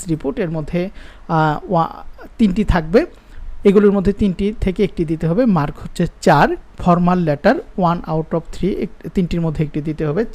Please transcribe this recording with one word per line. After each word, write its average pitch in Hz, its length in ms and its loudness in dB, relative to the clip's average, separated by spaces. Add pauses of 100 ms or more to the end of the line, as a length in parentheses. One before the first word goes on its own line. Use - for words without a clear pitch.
রিপোর্ট, 170 320 -4
এর 170 120 -4
মধ্যে, 170 380 -4
আহ, - 800 -2
ওয়া-, 165 220 0 (440)
তিনটি 202 260 2
থাকবে, 175 420 2 (580)
এগুলোর 202 280 6
মধ্যে 196 220 2
তিনটি 202 480 0
থেকে 190 220 0
একটি 175 220 -2
দিতে 160 220 -2
হবে। 196 180 2
মার্ক 151 380 2
হচ্ছে - 240 -2 (140)
চার। 165 260 6 (300)
ফর্মাল 175 420 2
লেটার, 170 360 2 (220)
one 175 240 0 (120)
out 160 240 -2
of 160 60 -4 (100)
three, 185 200 -2 (100)
এক-, - 320 -10
তিনটির 175 260 0
মধ্যে 160 220 -2
একটি 151 180 -6
দিতে 151 240 -6
হবে, 165 300 -2